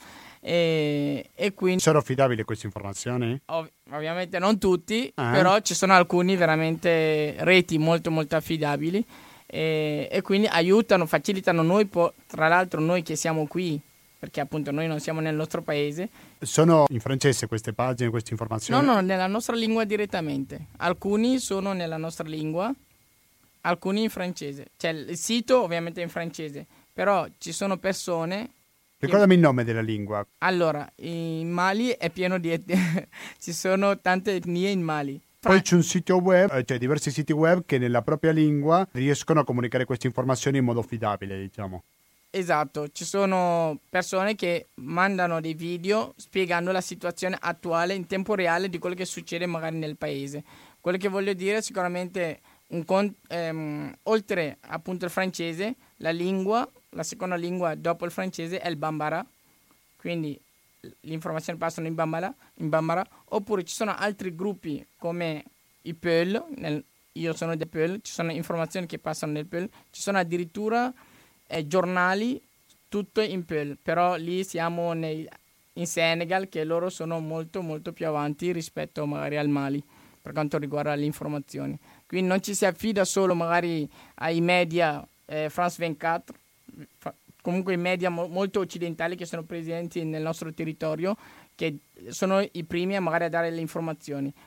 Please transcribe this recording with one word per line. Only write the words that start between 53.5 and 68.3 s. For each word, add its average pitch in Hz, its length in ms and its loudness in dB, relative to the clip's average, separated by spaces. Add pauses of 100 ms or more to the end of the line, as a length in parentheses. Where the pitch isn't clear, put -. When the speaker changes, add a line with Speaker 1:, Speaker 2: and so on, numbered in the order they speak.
Speaker 1:
oltre 202 560 0
appunto 175 440 -8
il 175 60 -4
francese, 185 640 -2 (240)
la 160 120 -2
lingua, 190 560 0 (240)
la 165 120 -8
seconda 180 340 -6
lingua 175 380 -2
dopo 170 320 -2
il 175 40 -8
francese 185 500 -6
è - 80 -4
il 165 80 -2
bambara, 156 460 -4 (720)
quindi 160 420 -6 (640)
l'informazione 160 580 -8
passano 165 280 -4
in 160 80 -6
bambara, 165 380 -2 (220)
in 160 160 -6
bambara, 165 360 0 (200)
oppure 202 380 -2
ci - 100 -12
sono 214 200 -4
altri 190 400 -6
gruppi 170 480 -6 (140)
come 170 480 -6 (380)
i 170 100 -10
Peul, 175 500 0 (140)
nel, 175 260 -4 (300)
io 160 220 -4
sono 165 220 -4
del 160 120 -6
Peul, 175 340 -2
ci - 80 -16
sono 139 220 -4